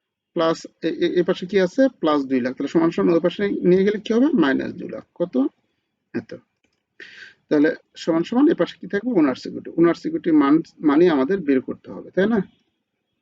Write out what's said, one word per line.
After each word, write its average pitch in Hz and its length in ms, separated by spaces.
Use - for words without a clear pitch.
প্লাস 165 220
এ-, 165 200
এ-, 175 140
এ 180 80
পাশে 180 220
কি 185 140
আছে? 185 220
প্লাস 151 260
দুই 131 160
লাখ, 127 120
তাহলে 139 200
সমান - 180
সমান 190 220
ওই 165 140
পাশে 175 160
নিয়ে 185 220
গেলে 208 160
কি - 140
হবে? 240 200
মাইনাস 139 400
দুই - 160
লাখ। - 160
কত? 175 200
এত। 117 180
তাহলে 151 240
সমান 165 280
সমান 247 280
এ - 40
পাশে - 220
কি - 100
থাকবে? 202 240
ওনার 151 240
সিকিউরিটি। - 420
ওনার 165 240
সিকিউরিটি 160 300
মান, 143 220
মানই 151 300
আমাদের 147 300
বের 143 220
করতে - 300
হবে, 90 200
তাই 190 160
না? 226 120